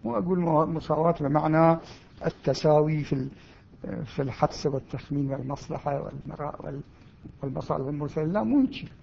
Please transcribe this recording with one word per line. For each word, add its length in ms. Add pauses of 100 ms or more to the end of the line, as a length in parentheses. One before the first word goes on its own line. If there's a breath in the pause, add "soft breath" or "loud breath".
مو 140
أقول 220
مو-، 260
مساواة 540
بمعنى 580 (480 loud breath)
التساوي 760
في 80
ال-، 180 (760 loud breath)
في 180
الحدس 440
والتخمين 640
والمصلحة 720
والمرا-، 640
وال-، 160 (640 soft breath)
والمصالح 440
المرسلة، 380
لا، 180
مو 180
هيك 320 (100)